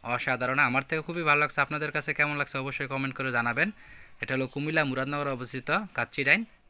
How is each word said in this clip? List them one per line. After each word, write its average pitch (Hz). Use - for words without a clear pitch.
অসাধারণ, 123
আমার 135
থেকে 160
খুবই 170
ভালো 147
লাগছে। 147
আপনাদের 151
কাছে 151
কেমন 147
লাগছে 143
অবশ্যই 135
কমেন্ট 135
করে 131
জানাবেন। 120
এটা 131
হলো 131
কুমিল্লা 151
মুরাদনগর 139
অবস্থিত 131
কাচ্চি 117
ডাইন। 175